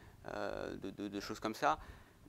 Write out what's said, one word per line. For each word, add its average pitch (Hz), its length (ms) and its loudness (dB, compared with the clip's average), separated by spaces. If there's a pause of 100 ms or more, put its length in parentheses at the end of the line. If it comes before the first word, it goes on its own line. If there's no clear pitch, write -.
(340)
euh, 98 440 0
de, 95 140 -2
de, 101 180 -2
de 101 100 0
choses 107 220 -2
comme 110 140 2
ça. 151 220 6 (520)